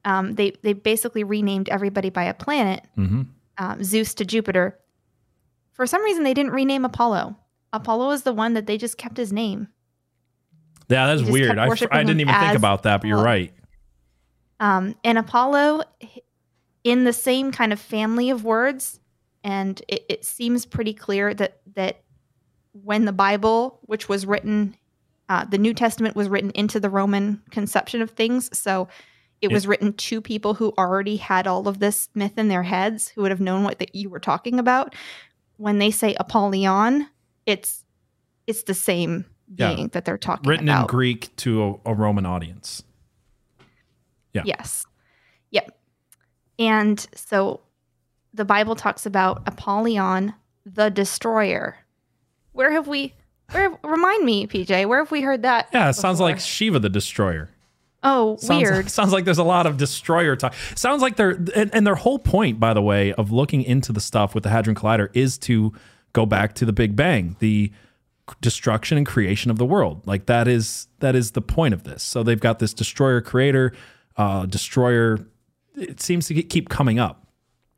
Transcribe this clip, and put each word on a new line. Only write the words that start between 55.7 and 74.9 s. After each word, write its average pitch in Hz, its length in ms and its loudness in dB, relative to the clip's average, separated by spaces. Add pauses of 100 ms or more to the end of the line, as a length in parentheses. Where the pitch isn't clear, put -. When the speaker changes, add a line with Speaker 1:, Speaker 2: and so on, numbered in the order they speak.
Speaker 2:
Yeah, 208 160 4
it 135 40 4
sounds 185 260 0
Speaker 1:
before? 180 120 4
Speaker 2:
like 180 80 -4
Shiva 208 400 0
the 101 100 2
Destroyer. 92 600 -2 (520)
Speaker 1:
Oh, 233 360 2
Speaker 2:
Sounds, 254 260 2
Speaker 1:
weird. 190 260 2
Speaker 2:
sounds 208 220 2
like 190 140 2
there's 175 140 2
a 175 40 4
lot 175 220 4
of 151 100 0
destroyer 147 600 0
talk. 135 160 -2 (220)
Sounds 269 260 0
like 254 160 0
they're, 196 140 4 (220)
and, 214 200 2
and 214 120 4
their 202 100 4
whole 269 220 2
point, 180 400 2
by 113 160 4
the 107 80 4
way, 101 320 4
of 101 200 0
looking 135 280 2
into 123 300 0
the 104 80 -2
stuff 104 340 0
with 107 100 -2
the 101 60 0
Hadron 110 240 2
Collider 107 400 0
is 131 260 2
to 110 340 2 (400)
go 110 120 4
back 104 300 2
to 123 100 -2
the 113 60 2
Big 104 240 2
Bang, 110 440 2
the 104 340 2 (640)
destruction 120 580 0
and 147 80 2
creation 107 460 0
of 110 60 0
the 123 80 2
world. 127 420 0
Like, 98 200 -2
that 117 200 4
is, 117 400 0 (120)
that 131 140 2
is 123 180 0
the - 100 -4
point 151 320 2
of 87 100 -4
this. - 180 -12
So - 220 -4
they've 113 160 2
got 117 200 0
this 110 140 -2
destroyer 127 460 0
creator, 131 540 2 (420)
uh, 98 300 0
destroyer. 113 760 2 (560)